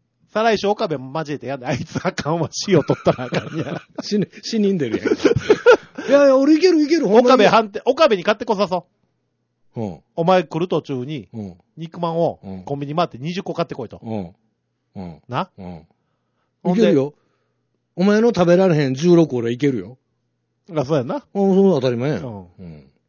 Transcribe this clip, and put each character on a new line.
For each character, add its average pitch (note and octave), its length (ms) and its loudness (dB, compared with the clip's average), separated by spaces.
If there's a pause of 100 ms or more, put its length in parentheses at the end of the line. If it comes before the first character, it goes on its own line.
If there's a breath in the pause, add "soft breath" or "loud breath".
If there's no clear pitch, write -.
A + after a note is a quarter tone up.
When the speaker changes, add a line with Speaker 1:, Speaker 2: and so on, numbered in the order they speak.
(320)
Speaker 1:
再 G#3+ 120 -2
来 A3+ 160 2
週 G3+ 80 -2
岡 G#3 200 -2
部 D3+ 120 -4
も C3 200 -10
交 D3 180 -6
え - 20 -8
て A#2+ 80 -12
や C3+ 100 -6
ん - 20 -10
で。 A#2+ 60 -14
あ C#3+ 80 -4
い B2 60 -4
つ - 240 -8
あ F3+ 80 -2
か - 180 -6
ん E3+ 100 0
わ。 D3 120 -4 (160)
塩 E3+ 160 4
取 - 160 0
っ - 40 -20
た E3+ 100 2
ら B2+ 120 -8
あ A#2+ 40 -10
か - 200 -6
ん D3 80 -10
や。 C#3 320 -8
Speaker 2:
<laughs> - 140 -20
死 G#3 160 -2
に、 F3+ 80 -2 (160)
死 A3+ 160 -4
に G3 120 2
ん G3 60 0
で C3+ 120 -2
る G#2+ 100 -4
や - 60 -4
ん。 - 40 2
<laughs> - 1000 2
い - 40 0
や C#4+ 140 6
い - 20 6
や、 C4+ 100 6
俺 C#4 180 4
い D4+ 40 4
け F#4 120 4
る、 D#4 120 4
い C#4+ 40 -2
け D#4+ 120 2
る。 B3+ 80 -2
ほ F#3+ 60 0
ん - 20 -
ま A#3+ 60 8
に。 B3 40 6
Speaker 1:
岡 B3+ 120 6
部 G#3+ 80 6
判 G#3 260 4
定、 - 140 -12
岡 C#4 220 4
部 A#3 80 4
に F3+ 60 -2
勝 G#3 160 0
っ - 20 -12
て B3 60 -8
こ A3 100 0
さ F#3+ 120 -2
そ F3 180 -4 (880)
う。 A#2+ 60 -8
Speaker 2:
う A2 40 -4
ん。 E2 140 -10 (160)
Speaker 1:
お E3+ 80 -4
前 F#3 200 4
来 D#3+ 160 -8
る F3+ 80 -4
途 E3 140 -2
中 B2+ 240 -8
に、 C#3 280 -12
Speaker 2:
う A2+ 80 -10
ん。 F#2 160 -12 (200)
Speaker 1:
肉 E3 220 -14
ま E3+ 100 -4
ん E3 80 -6
を D#3+ 260 -2
Speaker 2:
う G2 80 -14
ん。 F#2 120 -14
Speaker 1:
コ C#3 120 -8
ン C#3+ 60 -8
ビ C#3+ 60 -10
ニ D3 80 -8
回 F3 100 0
っ - 40 -6
て - 80 -20
二 C#3+ 140 -10
十 F3+ 120 -8
個 F3 100 -8
買 E3+ 120 -4
っ - 20 -20
て - 80 -12
こ B2 100 -12
い - 40 -14
と。 - 140 -20
Speaker 2:
う A2+ 120 -8
ん。 F#2 180 -8 (640)
う F#2+ 100 -12
ん。 E2 240 -16
Speaker 1:
な？ C#3+ 280 -6
Speaker 2:
う G2+ 60 -18
ん。 E2+ 240 -16 (760)
Speaker 1:
ほ F3+ 80 -2
ん F3+ 40 0
で、 A3+ 60 2
Speaker 2:
い - 40 4
け G#3 40 4
る F3+ 60 2
よ。 C#3 180 -2 (840)
お F3 80 -2
前 G#3 180 2
の A#3 80 2
食 F3+ 160 0
べ F3 100 6
ら F#3+ 120 4
れ E3+ 80 4
へ D3 140 0
ん C3 40 -2
十 E3+ 220 4
六 D#3+ 180 4
俺 A#2 180 -2
い B2 60 -6
け C#3 140 0
る B2 80 -4
よ。 G2+ 180 -14 (800)
Speaker 1:
あ、 C#3+ 100 0
そ D#3 100 -2
う - 20 2
や B2+ 60 -2
な。 E3 140 -6
Speaker 2:
あ、 - 160 -14
そ G3 440 4
う B2+ 40 -2
当 - 0 -
た C3 80 0
り A#2+ 80 -2
前 C3 140 -2
や A#2+ 80 -4
ん。 - 40 -10
Speaker 1:
う C3 40 -10
ん。 G2 200 -14 (120)
Speaker 2:
う F#2+ 40 -18
ん。 D2+ 280 -18 (180)